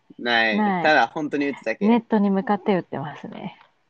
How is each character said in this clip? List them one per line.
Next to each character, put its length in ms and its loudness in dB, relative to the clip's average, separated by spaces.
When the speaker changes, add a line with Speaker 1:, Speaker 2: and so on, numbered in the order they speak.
Speaker 1:
な 320 2
い。 60 2
Speaker 2:
な 240 0
い。 20 -4
Speaker 1:
た 120 4
だ 140 6
本 200 -6
当 80 -6
に 120 -2
打 60 -4
つ 100 -14
だ 120 -4
け。 100 -2
Speaker 2:
ネ 100 4
ッ 40 2
ト 180 -2
に 120 0
向 120 0
か 120 -2
っ 80 -4
て 120 0
打 40 2
っ 40 -6
て 160 -10
ま 180 -10
す 120 -16
ね。 300 -14